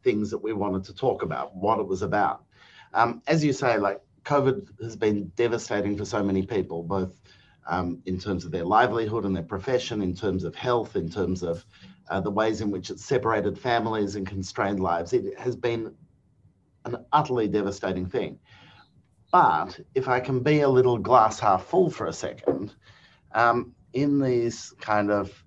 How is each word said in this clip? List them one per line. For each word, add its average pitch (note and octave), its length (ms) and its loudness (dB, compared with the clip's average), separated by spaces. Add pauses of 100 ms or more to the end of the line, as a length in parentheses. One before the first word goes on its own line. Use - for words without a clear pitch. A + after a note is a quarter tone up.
things G#2+ 260 0
that G#2 80 -6
we A2 160 -4
wanted F#2+ 300 -2
to F#2+ 100 -16
talk A#2+ 300 -2
about, C#2+ 320 -6
what G#2 240 2
it G2 80 -2
was F#2 140 -2
about. G#2 420 0 (500)
Um, A#2 340 0
as D#3 160 2
you C#3+ 100 2
say, A#2+ 240 2
like, G2+ 240 0 (240)
covid C3+ 420 2 (140)
has A2+ 140 -10
been G#2 400 0
devastating A2 640 0
for G#2 80 -6
so G#2 160 -2
many F#2+ 240 0
people, F2 380 -4
both, F#2 380 -4 (460)
um, F2 380 -4
in F#2 140 -4
terms F#2 240 -4
of E2 80 -10
their E2+ 140 -4
livelihood A2 580 2
and G2 100 -2
their E2+ 100 -4
profession, G#2+ 580 -2
in F2+ 120 -2
terms F#2 300 -4
of E2 120 -8
health, A#2+ 420 -2
in E2 120 -4
terms F2+ 340 -4
of, E2 220 -6 (440)
uh, F#2 100 -2
the F#2+ 100 -4
ways G#2+ 300 0
in G#2+ 100 -4
which F2+ 200 -8
it's - 160 -12
separated A2 520 0
families A2 580 0
and G2 120 -6
constrained G2 540 -4
lives. E2+ 320 -2
It G2 260 -2
has A#2+ 160 -4
been A2+ 380 -4 (920)
an - 140 -8 (160)
utterly C3 340 2
devastating F#2+ 580 -2
thing. F#2+ 340 -6 (920)
But G#2 480 4 (160)
if C3 140 -2
I B2+ 100 4
can B2+ 220 -2
be D3+ 200 4
a C#3 80 4
little B2+ 280 6
glass A2 420 6
half G2 260 2
full F3+ 240 2
for - 180 -6
a E2 60 -4
second, - 640 -4 (580)
um, A#2+ 400 2 (200)
in C#3+ 280 2
these A#2+ 600 0
kind G#2 300 2
of G2+ 360 -2